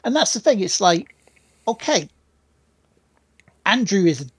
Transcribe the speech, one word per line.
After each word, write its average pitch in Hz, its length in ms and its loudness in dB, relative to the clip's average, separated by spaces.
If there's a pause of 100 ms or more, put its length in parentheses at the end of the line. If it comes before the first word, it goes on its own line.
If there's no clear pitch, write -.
And 247 120 -2
that's 311 180 0
the 233 60 -8
thing. 240 200 2
It's 180 200 -4
like, 175 340 0 (540)
okay, 240 400 -2 (1600)
Andrew 202 400 0
is 147 180 2
a 135 40 -14 (120)